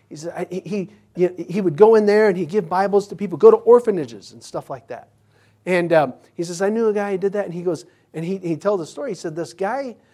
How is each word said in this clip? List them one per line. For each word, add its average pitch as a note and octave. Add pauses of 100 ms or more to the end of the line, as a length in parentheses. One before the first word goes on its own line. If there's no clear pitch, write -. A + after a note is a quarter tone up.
He D#3
said, D#3+
I, F3
he, F#3 (260)
he, F3+ (220)
he G3
would E3
go A3
in G#3+
there G#3
and F#3
he'd E3
give F3+
Bibles G3
to F#3
people, E3+
go A3
to A3
orphanages G3
and A2+
stuff -
like C3
that. - (560)
And, F3
um, D3 (220)
he F3
says, E3+
"I G3
knew A3+
a G#3
guy G3+
who F#3+
did F#3+
that." G#3
And E3+
he F3
goes, E3+ (280)
and D#3+
he, F#3+
he E3+
tells G3
the D#3
story. C#4
He F3
said, D#3+
"This D#3+
guy, A#3+ (180)